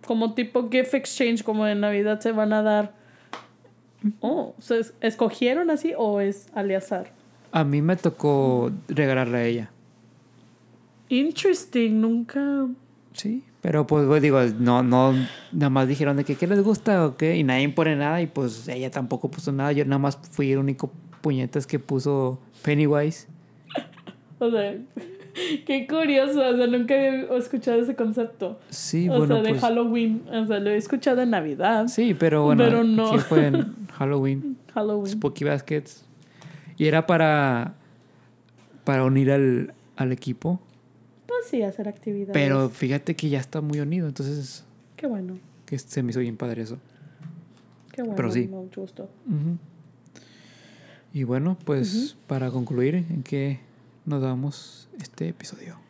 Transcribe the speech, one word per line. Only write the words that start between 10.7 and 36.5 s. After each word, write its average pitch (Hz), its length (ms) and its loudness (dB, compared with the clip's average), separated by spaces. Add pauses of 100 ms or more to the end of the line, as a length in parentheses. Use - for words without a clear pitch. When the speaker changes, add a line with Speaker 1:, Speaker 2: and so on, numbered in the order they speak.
Speaker 1:
Interesting, 254 920 2
nunca. 269 640 0 (460)
Speaker 2:
Sí, 226 300 -6 (180)
pero 151 260 2
pues, 147 200 4
pues, 143 160 6
digo, 135 180 6 (180)
no, 123 260 4
no, 127 280 6 (380)
nada 147 200 0
más 131 180 2
dijeron 143 280 0
de 143 80 0
que, 143 120 -2
"¿qué 175 100 -2
les 196 160 2
gusta 202 440 2
o 131 100 -2
qué?", 165 200 2
y 165 60 2
nadie 131 280 2
pone 160 260 2
nada, 151 260 0
y 156 60 -4
pues 120 400 -6
ella 127 240 -6
tampoco 131 380 -4
puso - 200 -8
nada, 139 220 0
yo 143 120 2
nada 139 140 0
más 139 180 0 (140)
fui 135 220 0
el 135 60 2
único 139 340 -2 (280)
puñetas 131 460 -2
que 147 120 -4
puso 135 600 -2 (240)
Pennywise. 147 640 2 (480)
Speaker 1:
<laughs> - 340 -12 (340)
O 233 80 2
sea, 202 240 0 (920)
qué 269 200 -2
curioso, 285 640 2
o 240 80 2
sea, 247 100 4
nunca 240 280 2
había 269 420 0
escuchado 247 460 0
ese 240 120 -2
concepto. 226 640 -4 (120)
Speaker 2:
Sí, - 400 -2
Speaker 1:
O - 80 4
Speaker 2:
bueno, 147 160 4
Speaker 1:
sea, 220 80 2
de 220 80 2
Speaker 2:
pues 135 100 0
Speaker 1:
Halloween, 233 640 0 (100)
o 220 140 -2
sea, 208 140 0
lo 202 100 0
he 208 80 2
escuchado 254 420 0
en 247 80 2
Navidad. 190 600 0
Speaker 2:
Sí, 226 300 2
pero 151 260 4
bueno, 226 200 6
Speaker 1:
Pero 233 180 6
no. 220 280 2
Speaker 2:
aquí - 80 4
fue 156 300 4
en - 260 0 (120)
Speaker 1:
<laughs> - 60 -18
Speaker 2:
Halloween. 139 640 -2 (160)
Speaker 1:
Halloween. 208 400 -2
Speaker 2:
Spooky 214 320 -4
Baskets. 147 600 -4 (720)